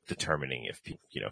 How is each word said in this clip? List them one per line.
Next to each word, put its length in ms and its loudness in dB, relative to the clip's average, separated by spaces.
determining 580 2
if 180 -6
people, 160 -8
you 100 -2
know, 100 0